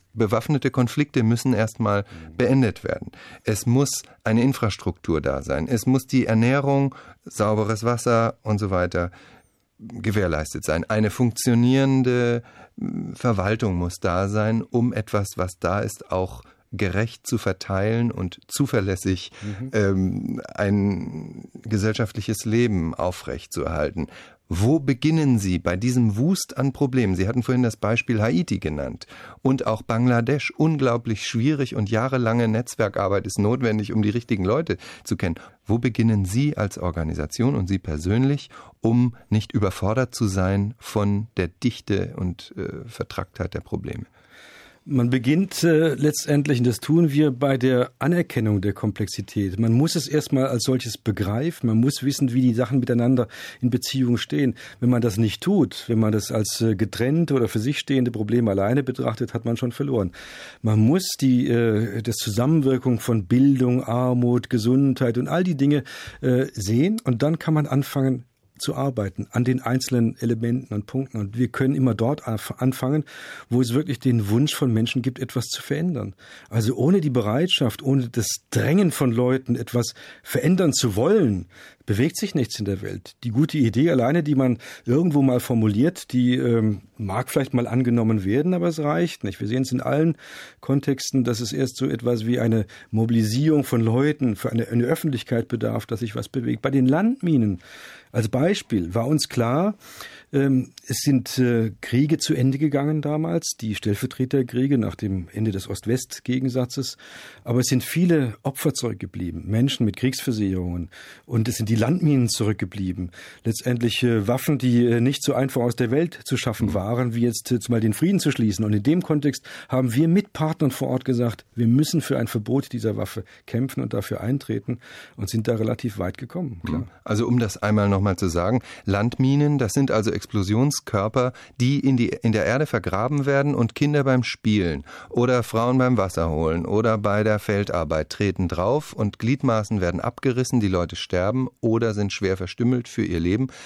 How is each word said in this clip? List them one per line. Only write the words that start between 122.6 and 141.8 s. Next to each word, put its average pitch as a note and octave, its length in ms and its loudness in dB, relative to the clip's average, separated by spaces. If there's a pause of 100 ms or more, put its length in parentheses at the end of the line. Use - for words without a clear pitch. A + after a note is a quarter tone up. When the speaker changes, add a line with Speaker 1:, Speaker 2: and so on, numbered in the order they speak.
Speaker 2:
dieser G#2+ 240 -2
Waffe G#2 260 -8 (220)
kämpfen B2+ 360 -4
und A#2 120 -6
dafür - 280 -4
eintreten A2+ 580 -4 (380)
und G#2+ 120 -6
sind A2 180 -4
da A#2+ 80 0
relativ A2 440 -4
weit F#2 180 -6
gekommen, B2+ 480 -10
klar. D#2+ 140 -4
Speaker 1:
Mhm. - 80 -8 (160)
Also G#2+ 240 0
um B2 120 2
das A2 180 -2
einmal G#2 320 2
nochmal G2 280 2
zu G2 100 0
sagen, F2 340 0 (240)
Landminen, C3 720 2
das A#2+ 160 -2
sind C#3 180 2
also G#2+ 200 0
Explosionskörper, A2 1200 0 (280)
die C3+ 180 2
in C3+ 180 4
die, A#2+ 120 2
in - 220 0
der G#2 140 2
Erde B2+ 200 0
vergraben C3 600 -2
werden C#3 300 2
und A#2 200 0
Kinder D3 280 2
beim B2+ 200 4
Spielen F2+ 600 0 (260)
oder B2 340 2
Frauen A#2+ 340 0
beim B2+ 200 4
Wasser F#2 320 0
holen D#2+ 360 0
oder A2 320 2
bei G#2 260 0
der G#2+ 160 2
Feldarbeit E2 720 -2
treten F#2 380 0
drauf A#2 460 0
und G#2 260 -4
Gliedmaßen A2+ 640 0
werden F2+ 200 0
abgerissen, B2 580 -2
die G#2+ 80 2
Leute F2+ 280 0
sterben G#2+ 520 -2 (140)
oder A2+ 320 2